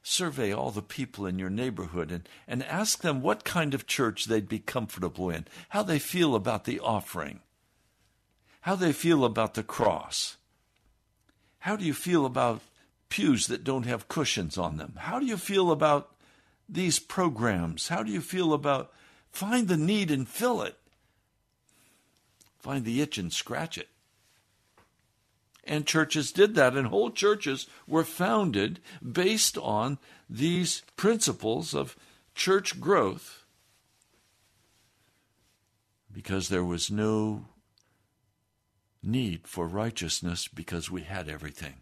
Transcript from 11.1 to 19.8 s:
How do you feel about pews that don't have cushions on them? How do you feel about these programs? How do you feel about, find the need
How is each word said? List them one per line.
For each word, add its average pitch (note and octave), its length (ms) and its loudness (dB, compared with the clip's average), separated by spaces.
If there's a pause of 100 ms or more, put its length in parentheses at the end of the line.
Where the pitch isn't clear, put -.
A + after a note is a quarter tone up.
How G#3 160 -2
do G3+ 80 -4
you D3 100 0
feel E3 320 4
about B2 340 2 (480)
pews D3+ 380 4
that - 180 -4
don't C3+ 220 0
have A#2+ 220 -4
cushions G2+ 500 -2
on D#2+ 180 -2
them? D#2 220 -10
How A3+ 220 -4
do C#4+ 60 0
you A3 100 -2
feel F#3 340 2
about D3 440 4 (580)
these E3 260 2
programs? G#2+ 880 0
How F#3 140 -2
do G#3+ 80 -4
you F#3+ 100 -2
feel E3+ 320 0
about, C#3 400 0 (380)
find A3 380 0
the F3+ 80 4
need F3+ 340 2